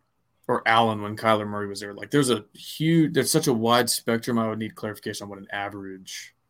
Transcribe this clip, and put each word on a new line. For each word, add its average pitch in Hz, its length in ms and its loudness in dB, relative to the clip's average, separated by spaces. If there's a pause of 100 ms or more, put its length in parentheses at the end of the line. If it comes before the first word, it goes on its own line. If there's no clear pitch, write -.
(480)
or 120 180 0
Allen 113 360 4
when 104 140 -6
Kyler 107 300 2
Murray 104 200 -6
was 98 140 -10
there. 101 140 -10
Like, 101 160 -14
there's 143 200 2
a 104 140 0 (100)
huge, 160 600 2
there's 131 160 2
such 156 180 2
a 135 40 2
wide 117 380 4
spectrum. 117 480 -2
I 110 100 0
would 110 100 -6
need 107 180 -8
clarification 107 480 -8
on 101 60 -14
what 98 80 -14
an 98 120 -18
average 98 840 -10 (160)